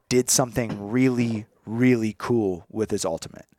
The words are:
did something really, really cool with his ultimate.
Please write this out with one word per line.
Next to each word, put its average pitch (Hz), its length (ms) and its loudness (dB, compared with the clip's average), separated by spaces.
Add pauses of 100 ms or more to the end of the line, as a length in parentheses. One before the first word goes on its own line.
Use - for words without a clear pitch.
did 123 220 2
something 110 600 -2
really, 120 540 2 (220)
really 113 500 2
cool 101 540 -2
with 107 200 -4
his 101 140 -2
ultimate. - 400 -8 (140)